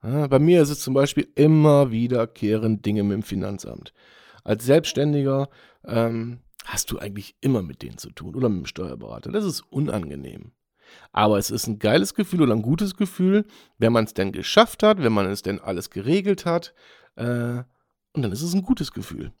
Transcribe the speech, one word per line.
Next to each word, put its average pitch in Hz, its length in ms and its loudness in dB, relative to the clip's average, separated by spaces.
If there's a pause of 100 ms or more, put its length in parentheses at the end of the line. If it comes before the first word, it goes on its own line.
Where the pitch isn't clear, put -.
Ja, 139 260 -2
bei 135 120 4
mir 170 220 6
ist 143 80 4
es 147 100 -6
zum 131 140 -4
Beispiel 139 420 2
immer 147 560 6
wiederkehrend 113 920 0
Dinge 104 180 0
mit 101 120 0
dem 107 80 -4
Finanzamt. 98 720 -10 (520)
Als 107 200 -2
Selbstständiger, 139 840 0 (360)
ähm, 117 540 -4 (260)
hast - 260 -8
du - 80 -8
eigentlich 101 420 -14
immer 127 200 0
mit 78 200 -12
denen 55 160 -14
zu - 140 -18
tun 82 240 -14
oder 127 120 0
mit 98 120 0
dem 69 60 -8
Steuerberater. 58 680 -12
Das 214 120 -2
ist 180 180 -6
unangenehm. 76 880 -8 (600)
Aber 107 260 2
es 101 140 -2
ist 110 160 -4
ein 107 120 -6
geiles 151 340 2
Gefühl 180 280 -2
oder 120 140 4
ein 113 60 0
gutes 165 340 -2
Gefühl, 196 500 2 (320)
wenn 117 160 2
man's 110 200 0
denn 95 180 -2
geschafft - 520 2
hat, 208 200 4
wenn 113 100 4
man 98 140 2
es 101 140 -4
denn 98 180 -6
alles 92 300 -8
geregelt 185 560 -2
hat. 170 280 -4 (420)
Äh, 120 480 -6 (500)
und 127 100 -2
dann 101 80 -2
ist 110 100 -6
es 170 120 -4
ein 190 100 0
gutes - 300 -2
Gefühl. - 460 -12